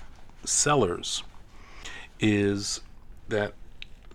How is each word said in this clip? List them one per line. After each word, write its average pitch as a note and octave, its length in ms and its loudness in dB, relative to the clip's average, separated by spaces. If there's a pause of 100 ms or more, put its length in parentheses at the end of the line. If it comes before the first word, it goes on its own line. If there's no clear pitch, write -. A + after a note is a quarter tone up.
(440)
sellers - 800 4 (960)
is G2+ 640 4 (480)
that, G#2 240 2 (600)